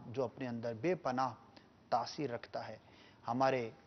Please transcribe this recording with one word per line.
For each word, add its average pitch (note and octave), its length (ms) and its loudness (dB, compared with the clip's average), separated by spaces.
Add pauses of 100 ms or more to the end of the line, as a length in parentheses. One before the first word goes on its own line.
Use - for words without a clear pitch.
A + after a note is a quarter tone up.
جو B2+ 180 0
اپنے B2 240 -4
اندر A#2 320 -4
بے E3+ 140 2
پناہ C3 380 0 (560)
تاثیر B2+ 420 0
رکھتا A#2 380 -6
ہے، A2 80 -10 (520)
ہمارے B2+ 420 4 (160)